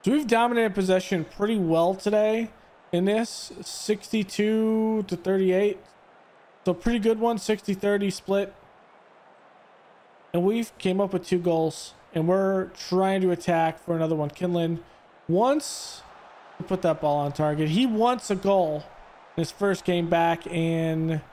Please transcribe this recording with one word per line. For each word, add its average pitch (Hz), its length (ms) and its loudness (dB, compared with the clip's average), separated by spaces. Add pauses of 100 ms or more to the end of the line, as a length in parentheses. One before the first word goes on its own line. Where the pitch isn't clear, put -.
So 208 80 2
we've 285 160 2
dominated 226 460 2
possession 185 520 0
pretty 214 320 -2
well 170 380 2
today 214 560 0 (400)
in 175 140 0
this, 220 460 -2 (100)
sixty-two 220 1500 0
to 180 100 -4
thirty-eight. 190 640 2 (880)
So 185 80 2
pretty 233 260 0
good 220 200 2
one, 233 180 0
sixty 208 360 -4
thirty 202 360 0
split. 196 440 -2 (1800)
And 175 100 2
we've 226 340 0
came 190 240 0
up 196 100 0
with 180 160 -4
two 180 120 0
goals, 165 540 -2 (200)
and 160 120 0
we're 190 420 2
trying 190 540 0
to 185 100 2
attack 165 520 0
for 170 140 -2
another 160 180 0
one. 151 140 -2
Kinlan 170 500 -2 (480)
wants 247 760 0 (540)
to 156 60 -10
put 185 200 -4
that 160 180 0
ball 147 160 2
on 143 160 -2
target. 151 340 0
He 190 180 2
wants 233 460 0
a 196 40 0
goal 185 500 0 (500)
in 170 60 -2
his 156 100 -4
first 196 320 -2
game 175 260 0
back 170 380 2
in 165 720 0 (140)